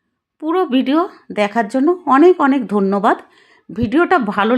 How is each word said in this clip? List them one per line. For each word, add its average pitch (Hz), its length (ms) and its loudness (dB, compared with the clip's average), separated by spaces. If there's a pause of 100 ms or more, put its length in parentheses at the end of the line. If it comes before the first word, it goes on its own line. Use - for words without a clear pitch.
(420)
পুরো 339 200 -2 (140)
ভিডিও 262 240 2 (400)
দেখার 208 340 -2
জন্য 262 160 0 (260)
অনেক 349 200 6 (100)
অনেক 269 160 0 (140)
ধন্যবাদ। 202 420 0 (520)
ভিডিওটা 277 480 -2 (180)
ভালো 208 220 0